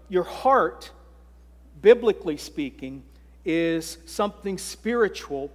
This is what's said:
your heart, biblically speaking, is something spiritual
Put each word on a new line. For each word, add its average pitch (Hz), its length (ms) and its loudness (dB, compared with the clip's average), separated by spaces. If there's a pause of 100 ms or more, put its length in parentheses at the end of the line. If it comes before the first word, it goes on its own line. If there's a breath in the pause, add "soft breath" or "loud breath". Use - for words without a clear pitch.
your 226 160 2
heart, - 680 0 (880)
biblically 208 560 4
speaking, 135 680 -10 (420 soft breath)
is 165 600 -2
something 202 520 -4
spiritual 190 960 -4